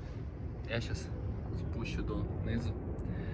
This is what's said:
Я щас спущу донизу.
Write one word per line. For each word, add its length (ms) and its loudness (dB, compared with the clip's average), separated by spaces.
Я 120 2
щас 240 0
спущу 420 0
донизу. 720 2